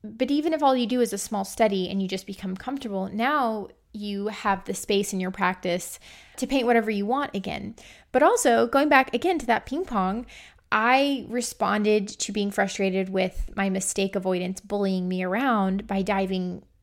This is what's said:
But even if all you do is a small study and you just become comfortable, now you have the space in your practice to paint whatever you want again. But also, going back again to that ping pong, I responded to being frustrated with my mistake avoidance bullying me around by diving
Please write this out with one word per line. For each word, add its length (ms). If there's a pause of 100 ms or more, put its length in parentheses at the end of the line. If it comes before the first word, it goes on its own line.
But 280
even 220
if 80
all 140
you 100
do 160
is 120
a 40
small 280
study 440
and 120
you 60
just 200
become 280
comfortable, 560
now 580 (220)
you 360
have 380
the 80
space 400
in 60
your 120
practice 680 (380)
to 100
paint 180
whatever 260
you 140
want 300
again. 400 (360)
But 120
also, 440
going 220
back 240
again 260
to 60
that 200
ping 200
pong, 400 (460)
I 580
responded 800
to 240
being 200
frustrated 580
with 460
my 140
mistake 460
avoidance 440
bullying 480
me 160
around 600
by 160
diving 600 (200)